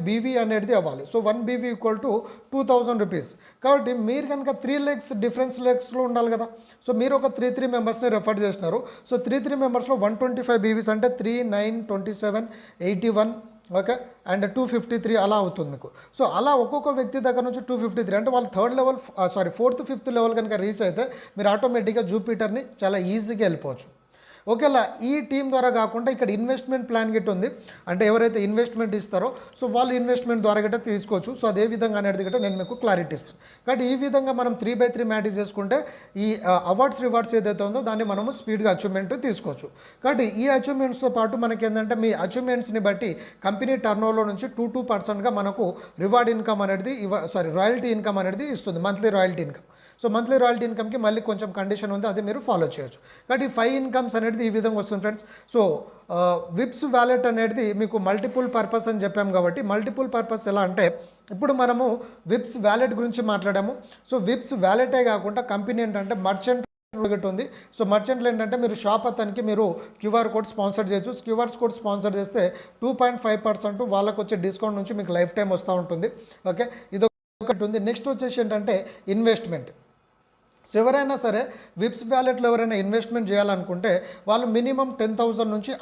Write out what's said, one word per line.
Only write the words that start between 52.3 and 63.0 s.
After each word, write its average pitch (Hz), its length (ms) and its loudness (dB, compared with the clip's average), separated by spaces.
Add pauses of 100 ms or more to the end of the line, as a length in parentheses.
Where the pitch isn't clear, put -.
ఫాలో 185 280 2
చేయొచ్చు. 131 320 -10 (300)
కాబట్టి 262 180 0
ఈ - 20 -4
ఫైవ్ 233 260 2
ఇన్‌కమ్స్ 254 420 -2
అనేది 226 300 0
ఈ 220 40 2
విధంగా 220 280 0
వస్తుంది, 202 220 -4
ఫ్రెండ్స్. 214 240 -4 (320)
So, 185 220 4 (320)
ఆ, 175 300 2 (100)
విప్స్ 226 340 -2
వాలెట్ 247 420 4
అనేది 226 460 0
మీకు 214 260 -2
మల్టిపుల్ 214 560 0
పర్పస్ 226 340 0
అని 220 100 -2
చెప్పాం 196 340 0
కాబట్టి, 180 300 2
మల్టిపుల్ 220 520 -2
పర్పస్ 226 340 -2
ఎలా 202 120 2
అంటే, 185 400 2 (300)
ఇప్పుడు 233 220 0
మనము 247 480 2 (260)
విప్స్ 226 300 -2
వాలెట్ 220 380 2
గురించి 233 280 -2